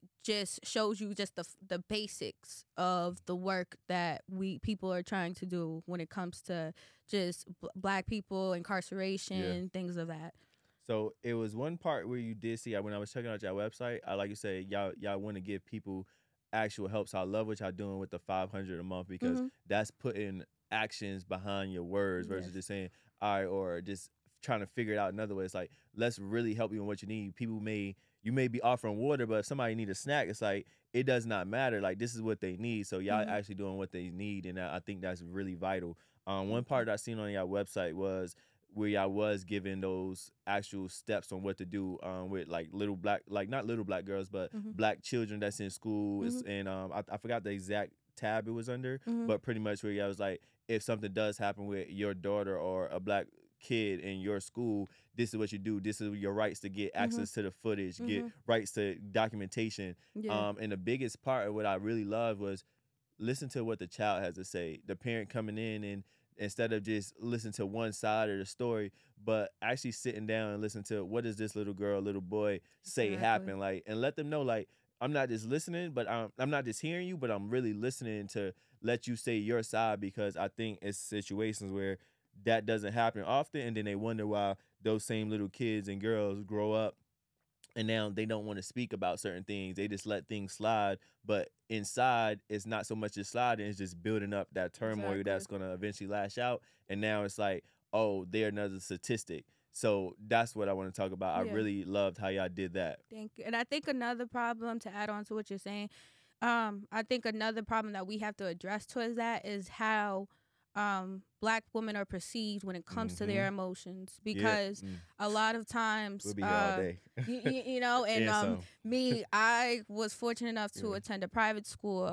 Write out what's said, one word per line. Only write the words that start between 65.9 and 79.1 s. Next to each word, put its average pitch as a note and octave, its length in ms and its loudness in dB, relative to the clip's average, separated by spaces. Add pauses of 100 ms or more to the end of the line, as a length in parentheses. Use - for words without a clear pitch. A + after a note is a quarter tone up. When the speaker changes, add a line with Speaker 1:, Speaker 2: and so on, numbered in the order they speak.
Speaker 2:
instead A2 360 0
of G#2+ 100 2
just G#2+ 360 0
listen A#2 340 -2
to G#2 120 0
one G#2+ 280 0
side A2 360 2
of G2 100 0
the F#2+ 60 -2
story, A2 460 -2 (320)
but G#2+ 280 2 (100)
actually B2 300 0
sitting A2 340 -2
down A2 280 2
and G#2 80 -2
listen G#2 220 -2
to G#2 220 -2
what A2+ 180 0
does A2+ 120 0
this G#2+ 200 -2
little G#2 180 -2
girl, G2+ 280 2
little G2 200 0
boy G#2 380 2 (220)
say G#2+ 320 2
Speaker 1:
Exactly. G2 120 2 (260)
Speaker 2:
happen, G2 80 -2
like, F#2+ 260 0
and A2 160 -2
let C#3+ 140 2
them D3 140 -4
know, D3+ 120 0
like, A2+ 260 0 (340)
I'm C3+ 120 0
not C3+ 160 2
just A2 180 -2
listening, E3+ 440 -2
but A#2+ 180 0
I'm, A2+ 300 0
I'm C3 100 2
not C#3+ 160 2
just A2+ 160 -2
hearing F3 260 -2
you, F3+ 100 -4
but C3 140 0
I'm G2+ 180 0
really A#2+ 240 2
listening G#2+ 560 -2
to G2 240 -2 (280)
let A#2 260 2
you A#2+ 80 0